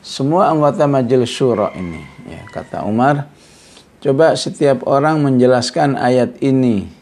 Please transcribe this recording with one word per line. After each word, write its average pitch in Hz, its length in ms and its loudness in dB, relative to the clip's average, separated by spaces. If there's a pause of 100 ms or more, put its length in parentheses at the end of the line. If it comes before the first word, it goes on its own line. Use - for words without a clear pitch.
semua 156 480 0
anggota 151 400 2
Majelis 127 480 0
Syuro 110 400 0
ini, 82 240 -10 (240)
ya. 90 240 -16
Kata - 400 -10
Umar, 139 400 0 (720)
"Coba 147 320 2
setiap 147 560 -2
orang 151 320 2
menjelaskan 127 760 2
ayat 123 440 0
ini," 127 480 0 (140)